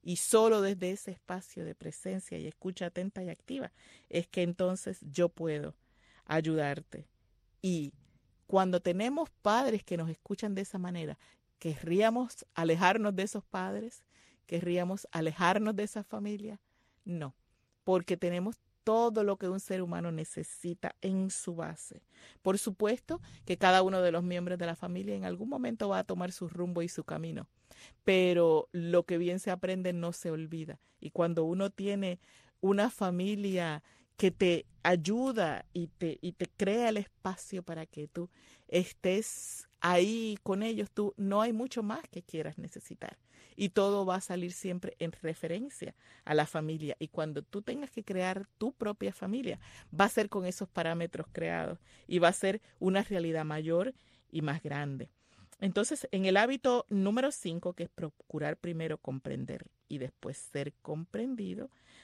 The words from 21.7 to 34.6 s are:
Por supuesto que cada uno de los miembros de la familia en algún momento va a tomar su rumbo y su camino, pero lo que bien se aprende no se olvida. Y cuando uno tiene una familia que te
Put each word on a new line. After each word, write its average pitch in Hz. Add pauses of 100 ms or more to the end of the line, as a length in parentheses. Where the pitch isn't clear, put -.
Por 190
supuesto 220 (240)
que 180
cada 185
uno 190
de 175
los 170
miembros 175
de 175
la 170
familia 185
en 190
algún 185
momento 247
va 190
a 190
tomar 180
su 175
rumbo 175
y 170
su 165
camino, 160 (560)
pero 175
lo 170
que 175
bien 175
se 196
aprende 180
no 170
se -
olvida. 160 (220)
Y -
cuando 170
uno 185
tiene 196 (400)
una 202
familia 185 (400)
que 190
te 175 (160)